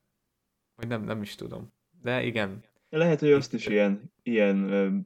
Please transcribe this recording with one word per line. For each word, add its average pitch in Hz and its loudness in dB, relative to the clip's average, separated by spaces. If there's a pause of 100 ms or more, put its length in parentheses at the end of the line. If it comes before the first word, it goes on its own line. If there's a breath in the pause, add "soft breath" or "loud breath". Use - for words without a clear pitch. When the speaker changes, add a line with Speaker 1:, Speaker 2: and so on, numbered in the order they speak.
(760)
Speaker 1:
vagy 117 -12
nem, 117 -6
nem 110 -6
is 101 -12
tudom. 117 -14 (280)
De 123 -4
igen. 110 -6 (260)
Speaker 2:
Lehet, 156 2
hogy 147 4
azt 139 2
Speaker 1:
Itt 113 -4
Speaker 2:
is - -8
ilyen, 104 2 (120)
ilyen, 98 2
ö, 98 2 (160)